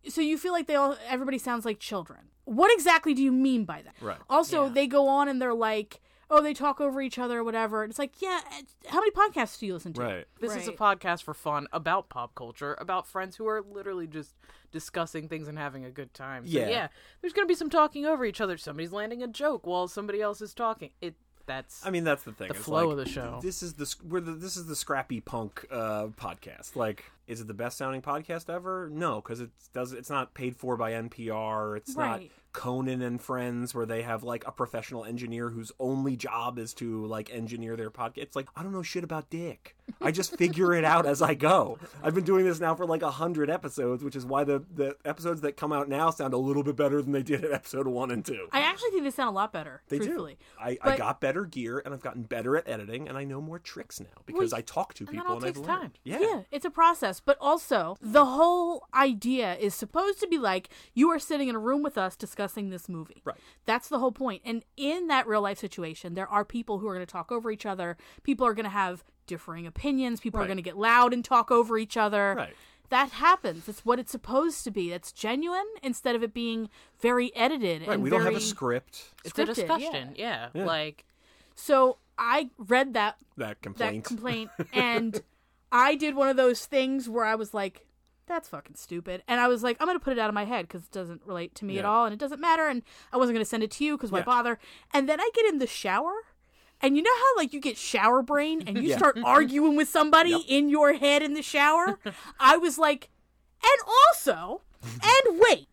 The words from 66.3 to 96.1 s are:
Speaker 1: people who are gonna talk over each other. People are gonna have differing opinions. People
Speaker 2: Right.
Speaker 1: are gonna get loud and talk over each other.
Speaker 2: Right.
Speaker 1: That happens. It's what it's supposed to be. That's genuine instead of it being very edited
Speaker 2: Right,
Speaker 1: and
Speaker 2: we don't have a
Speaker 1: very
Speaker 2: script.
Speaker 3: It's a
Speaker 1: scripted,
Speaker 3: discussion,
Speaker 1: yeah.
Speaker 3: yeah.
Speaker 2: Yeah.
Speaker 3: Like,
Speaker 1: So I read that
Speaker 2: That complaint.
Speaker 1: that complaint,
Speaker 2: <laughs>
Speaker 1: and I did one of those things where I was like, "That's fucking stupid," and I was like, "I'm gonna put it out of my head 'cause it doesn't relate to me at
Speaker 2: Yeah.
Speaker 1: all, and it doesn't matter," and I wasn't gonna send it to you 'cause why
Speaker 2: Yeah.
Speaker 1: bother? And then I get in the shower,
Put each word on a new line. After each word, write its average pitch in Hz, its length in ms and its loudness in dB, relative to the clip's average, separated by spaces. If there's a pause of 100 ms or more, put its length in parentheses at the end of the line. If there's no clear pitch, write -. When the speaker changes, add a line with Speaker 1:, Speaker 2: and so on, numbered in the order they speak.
Speaker 1:
people 226 340 -6
who 214 80 -4
are 196 60 -4
gonna 180 120 -6
talk 175 260 -10
over 233 200 -4
each 214 140 -8
other. 185 320 -6 (260)
People 254 240 0
are 220 60 2
gonna 214 160 -4
have 185 340 -2 (220)
differing 170 420 -12
opinions. 262 540 -2
People 220 180 -4
Speaker 2:
Right. - 60 0
Speaker 1:
are - 20 -4
gonna 190 140 -4
get 175 160 -10
loud 233 340 8
and 240 140 -2
talk 240 260 4
over 233 260 4
each 220 200 -4
other. 202 400 2
Speaker 2:
Right. - 180 -8 (340)
Speaker 1:
That 262 220 2
happens. 247 560 2
It's 208 160 -12
what 240 160 2
it's 247 140 -8
supposed 285 500 0
to 233 80 -6
be. 185 200 -2
That's 175 200 -10
genuine 339 540 -2 (180)
instead 247 320 -2
of 226 80 0
it 220 100 -4
being 226 360 -4 (320)
very 247 340 2
edited 233 460 0
Speaker 2:
Right, 208 140 -2
Speaker 1:
and 202 80 0
Speaker 2:
we 135 60 0
don't 185 120 4
have 226 80 4
a - 40 2
Speaker 1:
very 208 80 -2
Speaker 2:
script. 131 720 -4 (120)
Speaker 3:
It's - 120 -8
a 143 60 0
Speaker 1:
scripted, 220 120 -2
Speaker 3:
discussion, 247 600 -4
Speaker 1:
yeah. 139 380 -8
Speaker 3:
yeah. 170 80 -6
Speaker 2:
Yeah. 196 40 -2
Speaker 3:
Like, 156 380 -4 (520)
Speaker 1:
So 262 420 4 (200)
I 254 400 0
read 247 360 2
that 214 240 0 (180)
Speaker 2:
That 107 260 -8
complaint. 110 440 -6
Speaker 1:
that - 20 -8
complaint, 226 440 -6 (100)
Speaker 2:
<laughs> - 120 -8
Speaker 1:
and 233 480 0 (500)
I 262 240 6
did 294 200 -2
one 269 140 4
of 262 80 2
those 247 280 4
things 262 440 0
where 226 160 0
I 220 100 2
was 220 180 -6
like, 196 320 -6 (420)
"That's 339 220 -6
fucking - 260 -16
stupid," 180 520 -10
and 240 140 2
I 247 80 4
was 240 140 2
like, 240 160 0
"I'm 320 80 0
gonna 359 120 0
put 269 140 0
it 240 60 0
out 214 100 2
of 214 40 -2
my 208 120 -2
head 208 240 -4
'cause 170 140 -14
it - 80 -20
doesn't 170 340 -10
relate 175 300 -8
to 214 100 -12
me 190 120 -4
at 196 60 -4
Speaker 2:
Yeah. 208 60 0
Speaker 1:
all, 226 160 4
and 214 80 -4
it 208 60 -10
doesn't 277 200 -6
matter," 320 280 2
and 254 160 -2 (280)
I 247 60 0
wasn't 247 180 4
gonna 214 100 0
send 220 180 -2
it 214 80 -4
to - 140 -4
you 294 120 0
'cause 220 140 -6
why 190 80 0
Speaker 2:
Yeah. - 60 -2
Speaker 1:
bother? 240 340 2 (340)
And 277 160 4
then 302 100 2
I 440 140 2
get 453 120 4
in 349 140 4
the 247 80 0
shower, 240 460 -2 (680)